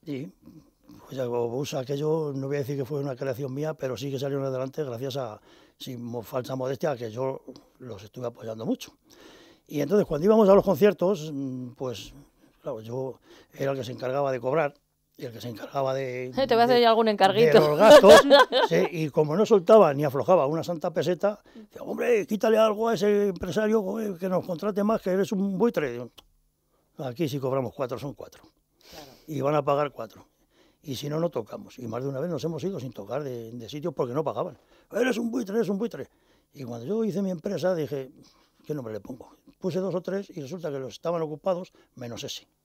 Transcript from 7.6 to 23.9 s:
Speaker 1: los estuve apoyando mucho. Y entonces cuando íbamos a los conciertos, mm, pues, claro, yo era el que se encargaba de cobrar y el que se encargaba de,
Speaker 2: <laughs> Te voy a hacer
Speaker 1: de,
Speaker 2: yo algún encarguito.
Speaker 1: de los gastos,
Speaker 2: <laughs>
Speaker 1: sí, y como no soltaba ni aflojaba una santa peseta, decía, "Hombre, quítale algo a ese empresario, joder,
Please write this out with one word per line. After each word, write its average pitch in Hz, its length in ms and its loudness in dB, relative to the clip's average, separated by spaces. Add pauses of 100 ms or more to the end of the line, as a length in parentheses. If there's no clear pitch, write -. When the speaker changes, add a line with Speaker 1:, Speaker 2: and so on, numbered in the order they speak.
Speaker 1:
los 110 240 -16
estuve 120 240 -12
apoyando 113 380 -10
mucho. - 260 -6 (760)
Y 147 140 -4
entonces 175 260 2
cuando 156 180 -2
íbamos 214 240 6
a 196 60 10
los 190 80 6
conciertos, 175 720 2
mm, 127 380 -8
pues, 120 420 -10 (480)
claro, 127 200 -10
yo 123 380 -8 (340)
era 139 180 -4
el 135 60 -4
que 131 60 -6
se 123 80 -8
encargaba 131 400 -2
de 127 80 -4
cobrar 143 340 -2 (440)
y - 80 -12
el 117 80 -12
que - 80 -14
se 123 80 -10
encargaba 131 440 -4
de, 127 380 -6
Speaker 2:
<laughs> 262 160 -2
Te 240 80 4
voy 226 60 6
a - 20 8
hacer 240 140 6
Speaker 1:
de, 240 60 6
Speaker 2:
yo 233 60 6
algún 226 200 4
encarguito. 190 520 6
Speaker 1:
de 151 60 4
los 147 100 2
gastos, 214 360 12
Speaker 2:
<laughs> 277 560 8
Speaker 1:
sí, - 200 2
y 156 200 -4
como 156 260 0
no 208 100 2
soltaba 202 480 8
ni 143 120 0
aflojaba 139 420 2
una 156 160 -2
santa 175 300 -6
peseta, 180 480 -2 (120)
decía, - 300 -18
"Hombre, 233 420 0
quítale 220 320 0
algo 220 300 2
a 233 60 0
ese 202 340 2
empresario, 208 560 0
joder, 202 340 -6